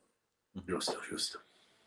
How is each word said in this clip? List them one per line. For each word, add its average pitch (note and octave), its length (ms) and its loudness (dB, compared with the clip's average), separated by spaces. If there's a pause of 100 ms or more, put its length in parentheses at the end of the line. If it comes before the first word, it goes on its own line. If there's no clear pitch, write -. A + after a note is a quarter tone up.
(520)
Giusto, F2 460 2 (100)
giusto. - 320 0 (460)